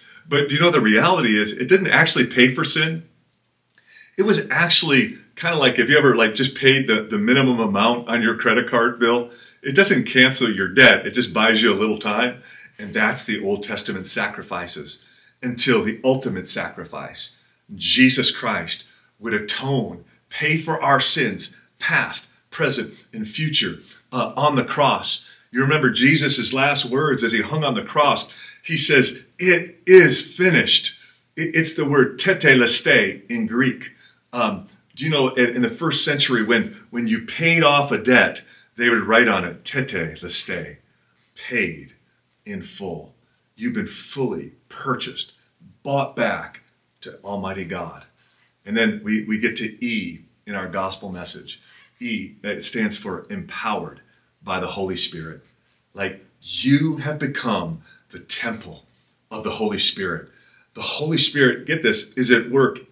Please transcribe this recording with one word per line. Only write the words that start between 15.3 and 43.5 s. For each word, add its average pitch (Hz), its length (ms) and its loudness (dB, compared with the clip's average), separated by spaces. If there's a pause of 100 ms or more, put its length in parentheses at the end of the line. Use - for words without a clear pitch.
until 120 440 0
the 110 180 -6
ultimate 113 460 -2
sacrifice, - 840 -10 (420)
Jesus 127 560 4
Christ, 98 520 -6 (360)
would 110 140 -6
atone, 107 720 -4 (260)
pay 156 280 -2
for 160 240 -4
our 139 180 4
sins, 120 560 -2 (240)
past, - 480 -4 (240)
present, 135 420 -4 (200)
and 110 120 -8
future, 147 540 -4 (320)
uh, 120 240 -4
on 139 200 2
the 123 100 2
cross. - 600 0 (260)
You 123 100 -2
remember 135 300 2
Jesus' 131 600 2
last 139 320 0
words 127 400 -2
as 113 80 0
he 110 100 0
hung 143 220 -4
on 127 120 -2
the 101 80 -4
cross. 143 460 0 (340)
He 160 140 -4
says, - 480 2 (120)
"It 175 480 0
is 180 500 8
finished." 175 600 2 (400)
It, 160 180 -4
it's 160 200 0
the 165 100 -2
word 139 340 2
tetelestai 127 1120 2
in 113 180 -4
Greek. 123 440 -2 (420)
Um, 107 340 -4 (280)
do 139 100 -6
you 160 60 0
know 135 180 2
in, 123 280 0
in 123 40 0
the 113 80 2
first 151 340 0
century 135 400 2
when, 107 320 0 (140)
when 120 180 -4
you 113 180 -2
paid 165 380 0
off 143 280 4
a 113 60 0
debt, 101 440 2 (340)
they 120 140 2
would 110 140 2
write 113 240 4
on 95 180 0
it, 85 180 -12
"Tetelestai, 85 1120 -8 (580)
paid 85 580 -8 (520)
in 196 160 -12
full." 85 540 -14 (400)